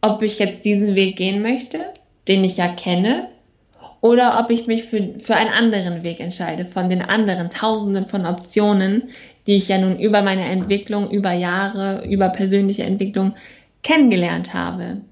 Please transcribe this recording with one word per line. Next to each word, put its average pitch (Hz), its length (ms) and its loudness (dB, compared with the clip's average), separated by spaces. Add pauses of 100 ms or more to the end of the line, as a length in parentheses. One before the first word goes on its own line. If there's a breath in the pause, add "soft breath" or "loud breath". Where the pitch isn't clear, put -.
ob 214 220 0
ich 208 160 -2
jetzt - 260 -2
diesen 208 300 2
Weg 190 220 2
gehen 190 260 -2
möchte, 247 380 -4 (460)
den 190 160 4
ich 185 140 0
ja 175 120 0
kenne, 190 600 -2 (720 loud breath)
oder 240 400 6
ob 233 100 0
ich 233 160 0
mich 226 180 -2
für, 202 360 -4
für - 160 0
einen 220 160 2
anderen 190 500 0
Weg 170 160 -6
entscheide, 175 460 -6
von 180 240 -4
den 180 140 0
anderen 190 480 0
Tausenden 202 560 -2
von 190 200 -4
Optionen, 202 760 0 (420 loud breath)
die 202 80 4
ich 190 140 2
ja 190 100 2
nun 190 200 2
über 208 240 2
meine 190 220 0
Entwicklung, 202 680 -2
über 196 220 0
Jahre, 196 760 -2
über 190 220 2
persönliche 196 520 0
Entwicklung 196 520 -2 (500 loud breath)
kennengelernt 180 680 2
habe. 175 440 -6 (140)